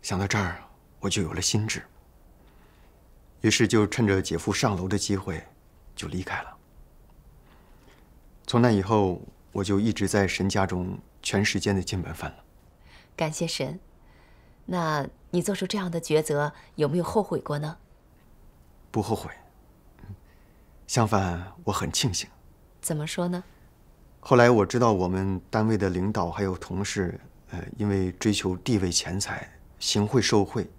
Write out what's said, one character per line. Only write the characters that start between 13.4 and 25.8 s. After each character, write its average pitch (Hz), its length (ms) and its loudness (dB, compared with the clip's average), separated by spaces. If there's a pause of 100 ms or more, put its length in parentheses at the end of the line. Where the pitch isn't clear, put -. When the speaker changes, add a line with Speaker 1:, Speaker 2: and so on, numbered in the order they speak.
Speaker 2:
神。 151 320 -6 (840)
那 160 400 -2 (240)
你 175 120 0
做 202 120 -2
出 185 140 -4
这 214 100 -4
样 185 140 -4
的 170 80 -4
抉 156 240 2
择， 147 300 -2 (220)
有 147 120 0
没 151 100 0
有 170 60 0
后 214 180 0
悔 180 200 -4
过 147 180 -4
呢？ 151 180 -8 (1120)
Speaker 1:
不 110 100 0
后 110 120 0
悔， - 160 -6 (1600)
相 117 180 4
反， 92 460 0 (140)
我 107 60 -2
很 87 200 -2
庆 104 220 -2
幸。 - 160 -6 (520)
Speaker 2:
怎 - 140 -4
么 151 100 -4
说 175 220 -4
呢？ 180 160 -6 (760)
Speaker 1:
后 - 160 4
来 120 120 10
我 110 160 6
知 117 140 -2
道 117 140 6
我 92 120 2
们 95 440 -2
单 110 180 2
位 110 100 2
的 98 120 2